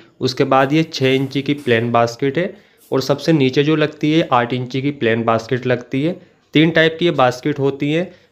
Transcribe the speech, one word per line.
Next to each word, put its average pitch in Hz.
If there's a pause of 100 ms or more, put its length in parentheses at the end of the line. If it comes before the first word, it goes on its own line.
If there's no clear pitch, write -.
(200)
उसके 127
बाद 135
ये 160
छः 131
इंची 135
की 143
प्लेन 120
बास्केट 120
है 190 (380)
और 131
सबसे 139
नीचे 139
जो 156
लगती 151
है 165
आठ 123
इंची 127
की 143
प्लेन 113
बास्केट 117
लगती 127
है। 165 (420)
तीन 160
टाइप 160
की 170
ये 170
बास्केट 135
होती 139
हैं, 170 (280)